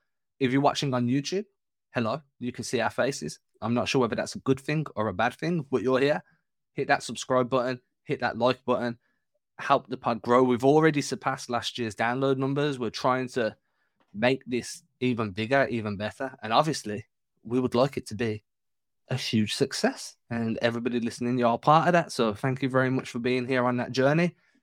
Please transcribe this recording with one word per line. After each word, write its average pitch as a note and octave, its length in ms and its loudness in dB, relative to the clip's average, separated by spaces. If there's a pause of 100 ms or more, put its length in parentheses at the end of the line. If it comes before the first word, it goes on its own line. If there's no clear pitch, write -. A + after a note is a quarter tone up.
(400)
If B2+ 120 0
you're C#3 100 2
watching C#3 320 0
on B2 120 0
YouTube, C#3+ 380 -2 (480)
hello, B2 300 -2 (160)
you B2 120 -8
can A#2+ 140 -10
see A#2+ 160 -2
our A2 80 0
faces. C#3 500 -4 (220)
I'm A#2 140 -2
not A#2+ 140 0
sure C#3 120 2
whether A2+ 160 0
that's - 200 -4
a - 40 -12
good C3+ 200 0
thing D3+ 260 -4 (100)
or G#2+ 120 0
a F#2 60 -4
bad A2+ 200 0
thing, E3 360 -2
but A#2+ 120 0
you're B2+ 180 2
here. D3 220 2 (500)
Hit C#3 160 -4
that C#3 140 2
subscribe B2+ 480 -2
button. B2+ 280 0 (260)
Hit - 160 -6
that A2+ 180 -2
like B2+ 260 0
button. A#2+ 320 0 (640)
Help - 280 2
the B2 120 -8
pod A#2+ 240 -4
grow. B2 220 6
We've B2 200 2
already D3+ 380 6
surpassed C3+ 480 -6
last A#2 260 -4
year's A2 180 -4
download C3 440 0
numbers. C#3 400 0
We're A#2 100 -2
trying B2+ 420 0
to A2 240 -2 (600)
make B2+ 320 2
this A#2+ 360 -6 (180)
even A#2 320 0
bigger, A2+ 360 2
even G#2+ 300 -4
better. G#2+ 440 -8
And A2 120 -2
obviously, B2 500 0 (400)
we A#2+ 160 -2
would B2 140 0
like C3 240 2
it - 80 -8
to - 80 -12
be G#2+ 280 -4 (680)
a C3 80 -2
huge A2 380 0
success. - 600 -2 (140)
And A2+ 320 -4
everybody A#2+ 380 0
listening, A#2+ 380 -2
you're A#2+ 100 4
all A#2 100 2
part D#3+ 300 4
of F3 40 4
that. E3+ 200 2
So A2+ 220 0
thank C3 280 -4
you C3+ 60 0
very C3 220 2
much C3 200 -4
for B2+ 80 -8
being B2 280 0
here B2+ 180 2
on B2 120 0
that A#2+ 160 -4
journey. D3 420 2 (280)